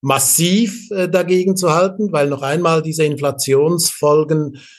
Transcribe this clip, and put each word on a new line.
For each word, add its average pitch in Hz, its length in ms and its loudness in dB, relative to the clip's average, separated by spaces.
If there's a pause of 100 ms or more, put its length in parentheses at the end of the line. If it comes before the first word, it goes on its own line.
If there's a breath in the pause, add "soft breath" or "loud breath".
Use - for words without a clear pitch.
massiv, 175 880 0
äh, 185 180 -4
dagegen 185 480 0
zu 180 160 2
halten, 190 400 0
weil 143 160 0
noch 139 140 -4
einmal 160 400 0
diese 160 220 -2
Inflationsfolgen 147 1500 0 (200 loud breath)